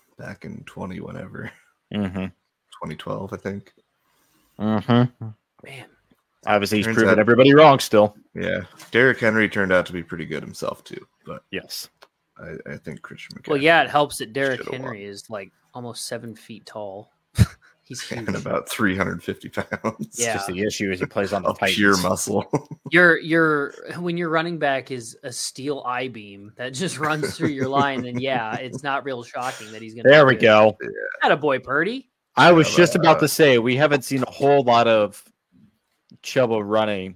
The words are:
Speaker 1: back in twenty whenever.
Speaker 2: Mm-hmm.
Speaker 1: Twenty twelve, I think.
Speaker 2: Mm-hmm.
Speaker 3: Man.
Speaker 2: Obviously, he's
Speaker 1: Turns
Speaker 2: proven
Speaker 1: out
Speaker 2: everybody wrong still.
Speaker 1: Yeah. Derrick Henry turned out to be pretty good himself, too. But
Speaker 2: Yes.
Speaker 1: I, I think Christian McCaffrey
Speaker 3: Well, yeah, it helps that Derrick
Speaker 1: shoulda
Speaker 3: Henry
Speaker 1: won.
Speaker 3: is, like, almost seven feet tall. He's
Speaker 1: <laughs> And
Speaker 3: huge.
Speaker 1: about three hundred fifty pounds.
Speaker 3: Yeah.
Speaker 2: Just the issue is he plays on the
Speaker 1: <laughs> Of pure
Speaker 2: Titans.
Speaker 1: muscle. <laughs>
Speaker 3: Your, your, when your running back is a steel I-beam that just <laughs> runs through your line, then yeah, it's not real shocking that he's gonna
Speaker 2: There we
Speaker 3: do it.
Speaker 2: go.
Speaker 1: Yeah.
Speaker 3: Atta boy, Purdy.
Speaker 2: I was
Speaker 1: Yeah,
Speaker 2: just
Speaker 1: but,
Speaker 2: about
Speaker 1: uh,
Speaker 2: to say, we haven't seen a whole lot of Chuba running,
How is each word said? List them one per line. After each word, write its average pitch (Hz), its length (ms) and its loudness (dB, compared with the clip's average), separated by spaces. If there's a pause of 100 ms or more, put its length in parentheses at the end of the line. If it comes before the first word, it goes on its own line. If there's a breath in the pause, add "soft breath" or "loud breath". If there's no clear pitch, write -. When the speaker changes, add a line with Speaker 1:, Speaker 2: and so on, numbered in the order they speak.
(180)
Speaker 1:
back - 260 -18
in - 200 -16
twenty 92 380 -14
whenever. 87 500 -16 (400 soft breath)
Speaker 2:
Mm-hmm. 95 340 -4 (540)
Speaker 1:
Twenty 80 160 -12
twelve, 95 380 -10
I 95 40 -12
think. 101 360 -12 (840)
Speaker 2:
Mm-hmm. 113 680 0 (400)
Speaker 3:
Man. - 200 -20 (600)
Speaker 2:
Obviously, 104 320 0
he's 101 80 0
Speaker 1:
Turns 113 120 0
Speaker 2:
proven 107 160 4
Speaker 1:
out - 60 4
Speaker 2:
everybody 120 360 6
wrong 147 240 8
still. 104 360 2 (200)
Speaker 1:
Yeah. 92 260 -6 (300)
Derrick 123 280 4
Henry 110 300 2
turned 98 240 0
out 87 140 2
to 87 60 -14
be 87 100 -8
pretty 80 240 -12
good 76 160 -8
himself, - 400 -12
too. - 200 -18 (220)
But - 240 -16
Speaker 2:
Yes. - 400 -14 (480)
Speaker 1:
I, 80 200 -16 (140)
I 71 60 -14
think - 240 -16
Christian - 380 -20
McCaffrey - 80 -18
Speaker 3:
Well, 151 140 -2
yeah, 160 200 4
it 127 80 -4
helps 147 300 -2
that 110 140 -12
Derrick 135 280 -4
Speaker 1:
shoulda - 160 -10
Speaker 3:
Henry 127 240 -12
Speaker 1:
won. 101 80 -14
Speaker 3:
is, 98 220 -18
like, 98 200 -12 (220)
almost 120 320 -14
seven 117 300 -12
feet - 320 -20
tall. 104 440 -14 (800 soft breath)
He's - 220 -14
Speaker 1:
<laughs> - 0 -
And 113 180 -8
Speaker 3:
huge. 95 100 -6
Speaker 1:
about - 300 -6
three 98 260 -2
hundred 92 260 -4
fifty - 280 -10
pounds. - 680 -10
Speaker 3:
Yeah. 117 180 -4
Speaker 2:
Just 98 120 -8
the 92 140 -8
issue 101 300 -4
is 90 100 -6
he 95 40 -4
plays 98 280 -6
on 98 100 -4
the - 60 -2
Speaker 1:
<laughs> - 0 -
Of 90 100 -6
pure 101 360 2
Speaker 2:
Titans. 90 140 -2
Speaker 1:
muscle. - 600 -4 (100)
<laughs> 139 120 -12
Speaker 3:
Your, 170 280 4
your, 156 560 0 (240)
when 175 180 -6
your 175 120 -4
running 165 280 -2
back 135 320 -2
is 123 320 -12
a 131 100 -14
steel 135 540 -10
I-beam 107 720 -10
that 131 180 -12
just 160 240 -6
<laughs> - 0 -
runs 151 400 -4
through 160 120 -4
your 131 180 -6
line, 135 340 -2
then 123 180 -8
yeah, 123 360 -4
it's 127 260 -12
not 139 240 -6
real 131 160 -8
shocking 120 520 -10
that 110 100 -16
he's 110 100 -16
gonna 120 160 6
Speaker 2:
There 147 160 10
we 131 80 6
Speaker 3:
do - 40 2
it. - 40 -2
Speaker 2:
go. 107 400 8
Speaker 1:
Yeah. 60 80 -8 (320)
Speaker 3:
Atta 190 160 2
boy, 135 220 -2
Purdy. 160 500 -4 (260)
Speaker 2:
I 151 160 8
was 165 200 6
Speaker 1:
Yeah, - 60 2
Speaker 2:
just 175 160 6
Speaker 1:
but, 170 80 0
Speaker 2:
about 160 160 6
Speaker 1:
uh, - 20 -6
Speaker 2:
to 156 80 2
say, 135 320 4
we 120 160 0
haven't 143 300 2
seen 135 180 -4
a - 80 -8
whole 139 320 2
lot 117 240 4
of 107 360 0 (1000)
Chuba 113 440 0
running, 101 480 -2